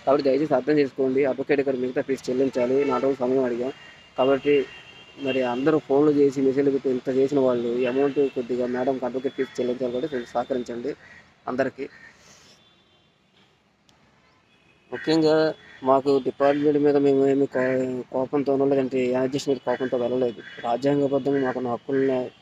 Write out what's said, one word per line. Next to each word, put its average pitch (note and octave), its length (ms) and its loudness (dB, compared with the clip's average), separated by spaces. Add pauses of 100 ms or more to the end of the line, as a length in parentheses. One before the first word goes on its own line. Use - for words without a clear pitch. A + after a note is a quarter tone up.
కాబట్టి C#3+ 260 2
దయచేసి C#3+ 280 2
అర్థం C3 240 0
చేసుకోండి. C3 420 0 (100)
అడ్వకేట్ C3+ 360 -2
గారు C3 180 -2
మిగతా C3 180 -4
ఫీజు C3 240 -4
చెల్లించాలి. B2+ 580 0
నాలుగు C3 240 0
రోజులు C3+ 140 -2
సమయం C3 220 0
అడిగాం A#2+ 280 -4 (440)
కాబట్టి C3+ 380 2 (720)
మరి C3 160 -2 (140)
అందరూ D3+ 240 0
ఫోన్లు D3 400 2
చేసి C#3+ 280 2
మెసేజ్లు C#3 280 2
పెట్టి C3+ 160 -2
ఇంత B2+ 260 -4
చేసిన C#3 240 2
వాళ్ళు B2 380 0
ఈ B2+ 80 0
అమౌంట్ C3+ 340 0 (140)
కొద్దిగా B2 320 -4
మేడంకి B2+ 400 -2
అడ్వకేట్ B2+ 300 -6
ఫీజు C3 200 -4
చెల్లించాలి B2 360 -4
కాబట్టి C3+ 200 -4
కొంచెం A#2+ 200 -8
సహకరించండి B2 600 -6 (540)
అందరికీ. C3 400 -4 (3000)
ముఖ్యంగా D#3 420 2 (480)
మాకు C3+ 280 4 (140)
డిపార్ట్‌మెంట్ C#3+ 600 2
మీద C#3+ 200 4
మేము C#3 220 4
ఏమి C#3 200 2
కో-, B2+ 200 -2 (460)
కోపంతోనో C3+ 540 0
లేదంటే C3 320 0 (120)
యాజిస్ట్ C3 400 -2
మీద B2+ 140 0
కోపంతో B2+ 380 -2
వెళ్ళలేదు. A#2+ 380 -2 (240)
రాజ్యాంగబద్ధంగా C#3 800 0
మాకున్న B2+ 320 -2
హక్కుల్ని C3+ 440 0 (240)